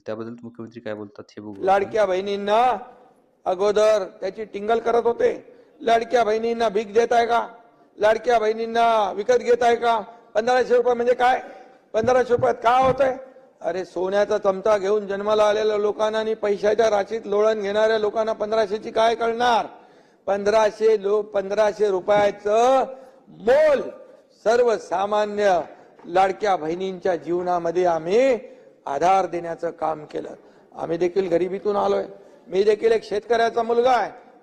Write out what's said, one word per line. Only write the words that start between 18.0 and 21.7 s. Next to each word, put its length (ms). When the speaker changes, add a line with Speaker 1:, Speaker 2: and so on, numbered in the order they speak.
Speaker 2:
पंधराशेची 580
काय 240
कळणार? 500
पंधराशे 800
लो-, 180
पंधराशे 680